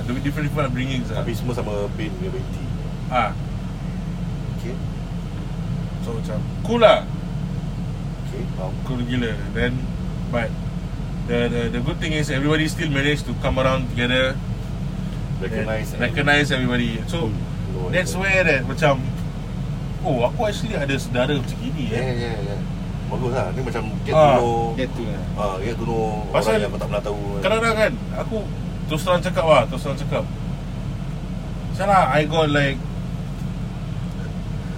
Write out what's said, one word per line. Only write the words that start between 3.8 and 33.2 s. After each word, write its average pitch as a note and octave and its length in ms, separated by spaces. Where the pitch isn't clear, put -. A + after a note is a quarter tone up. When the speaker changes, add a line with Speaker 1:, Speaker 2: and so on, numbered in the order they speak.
Speaker 2:
Okey. F3 200
Speaker 1:
So, - 140
macam - 240
cool A#3 160
lah. G#3 240
Speaker 2:
Okey, - 180
faham. F#2 180
Speaker 1:
Cool B2 180
gila. A#2+ 300
Then, A#2+ 220
but A#2 200
the, A#2+ 220
the, A#2+ 240
the A#2+ 120
good E3 160
thing D#3+ 140
is D3+ 160
everybody D3 380
still D#3 220
managed C#3+ 380
to B2 120
come C3 180
around F#2+ 320
together B2+ 480
Speaker 2:
Recognize G#2+ 520
Speaker 1:
and - 80
Speaker 2:
and A#2+ 80
Speaker 1:
recognize C#3+ 420
everybody. B2 560
So, E3 220
Speaker 3:
Hmm. G#2+ 80
Speaker 2:
Oh, D3+ 160
Speaker 1:
that's F3 240
Speaker 2:
yeah. F#3 80
Speaker 1:
where F#3+ 220
that D3 180
macam, C3 400
"Oh, A#3+ 220
aku - 240
actually - 260
ada C#3 220
saudara C3+ 400
macam - 240
gini, A#2 320
Speaker 2:
Yeah, A2+ 100
Speaker 1:
eh." B2 160
Speaker 2:
yeah, A#2 200
yeah. - 140
Bagus B2+ 260
lah. G#2 160
Ni C3 100
macam A#2 220
get - 80
to D#3 80
Speaker 1:
Ah. C#3 160
Speaker 2:
know, C3+ 340
Speaker 3:
Get B2+ 160
to - 140
know. G#2 180
Speaker 2:
ah, G2+ 240
get F#2 160
to - 100
know A2 460
Speaker 1:
Pasal G#2+ 180
Speaker 2:
orang A2 140
yang G2+ 80
kau G2 80
tak - 100
pernah G#2 140
tahu. G#2 180
Speaker 1:
kadang-kadang A3 340
kan, G#3+ 160
aku D#3 220
terus D#3 160
terang F3+ 180
cakap F3+ 240
lah, D3+ 220
terus C3 160
terang C#3+ 160
cakap. A#2+ 260
Salah, F#3+ 340
I D3 140
got D#3 260
like C#3 300